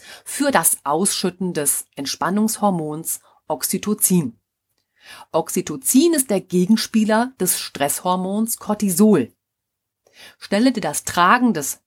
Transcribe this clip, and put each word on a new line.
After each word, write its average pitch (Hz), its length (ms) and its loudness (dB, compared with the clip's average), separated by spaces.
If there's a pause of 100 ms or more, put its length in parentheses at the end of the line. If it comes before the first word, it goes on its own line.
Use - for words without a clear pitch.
(240)
für - 280 -2
das 165 320 0
Ausschütten 180 720 -2
des 147 320 -4 (100)
Entspannungshormons 165 1200 -2 (300)
Oxytocin. 180 880 -2 (920)
Oxytocin 262 840 2
ist 277 160 -2
der 190 100 2
Gegenspieler 214 960 0
des 180 220 -2
Stresshormons 185 1000 -4
Cortisol. 202 760 2 (1040)
Stelle 233 360 0
dir 220 80 -6
das 156 240 -6
Tragen 233 500 4
des - 320 -6